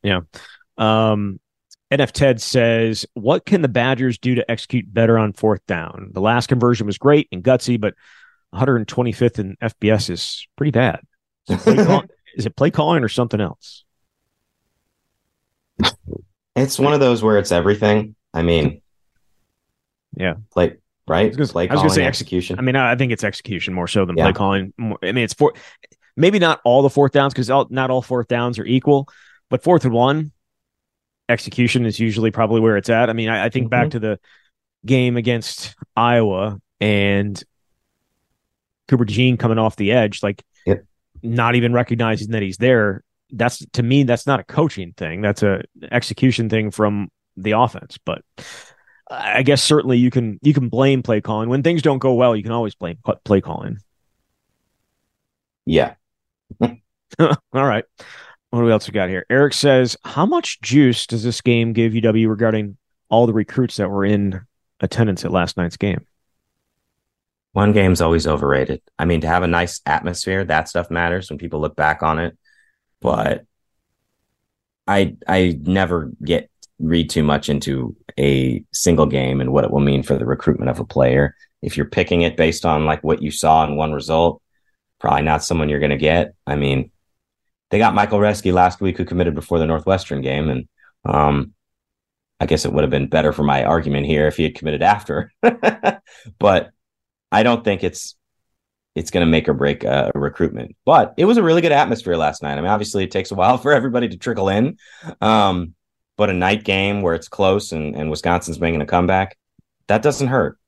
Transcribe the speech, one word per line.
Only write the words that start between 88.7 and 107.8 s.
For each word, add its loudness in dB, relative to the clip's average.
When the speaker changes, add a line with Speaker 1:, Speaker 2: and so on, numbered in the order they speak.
Speaker 2:
week, -2
who -4
committed -2
before -2
the 0
Northwestern -2
game, -4
and, -6
um, 0
I -2
guess -2
it -4
would 2
have 0
been -2
better 0
for -4
my 0
argument 0
here 2
if -2
he 0
had -2
committed -6
after. -2
<laughs> -10
But 2
I 4
don't 2
think -2
it's, -8
it's -8
gonna 2
make 2
or 2
break -2
a 0
recruitment. -6
But 4
it 2
was 4
a 2
really 4
good 2
atmosphere 0
last -2
night. -6
I -6
mean, -4
obviously, -2
it -6
takes -4
a -10
while 2
<laughs> -6
for 0
everybody 0
to -10
trickle -4
in. 0
Um, 2
but 0
a -2
night 0
game 0
where 0
it's -6
close 0
and, -6